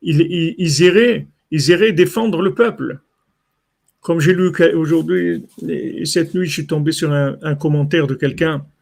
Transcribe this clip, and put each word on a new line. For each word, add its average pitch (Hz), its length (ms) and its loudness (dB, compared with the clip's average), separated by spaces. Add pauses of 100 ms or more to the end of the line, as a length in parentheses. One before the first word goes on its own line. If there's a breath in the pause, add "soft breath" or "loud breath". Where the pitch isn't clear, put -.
ils, 160 200 2
ils, 165 360 0
ils 160 260 0
iraient, 180 440 4 (240)
ils 156 180 0
iraient 196 220 4
défendre 175 500 0
le 190 120 0
peuple. 170 460 -2 (1000)
Comme 170 220 -2
j'ai 175 120 2
lu 180 180 2
que-, 170 240 2
aujourd'hui, 165 680 0 (240)
et - 380 -8
cette 160 280 -2
nuit, 180 120 0
je 151 80 -6
suis 147 140 -8
tombé 156 240 -2
sur 156 200 -2
un, 143 300 0
un 151 140 -4
commentaire 147 520 0
de 135 60 -6
quelqu'un, 143 500 -4 (180)